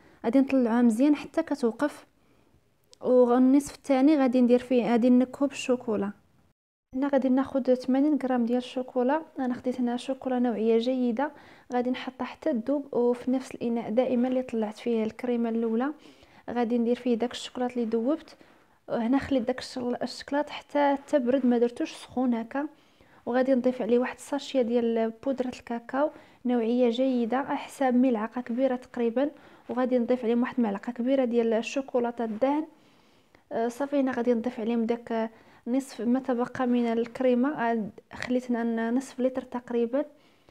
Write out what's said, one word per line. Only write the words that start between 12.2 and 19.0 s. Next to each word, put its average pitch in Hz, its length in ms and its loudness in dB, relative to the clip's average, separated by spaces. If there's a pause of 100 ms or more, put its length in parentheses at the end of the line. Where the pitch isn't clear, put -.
حتى - 280 -4
تذوب. 277 420 -2
وفي 240 360 0
نفس 262 240 -2
الاناء 233 360 -4
دائما 247 380 2
اللي 254 140 -2
طلعت 220 360 -6
فيه 226 260 -2
الكريمه 233 440 -4
الاولى 226 440 -2 (580)
غادي 240 280 2
ندير 233 180 2
فيه 240 180 0
داك 240 180 -2
الشوكولاط 247 400 -6
اللي 240 120 -2
ذوبت. 233 520 -2 (540)
هنا 226 280 2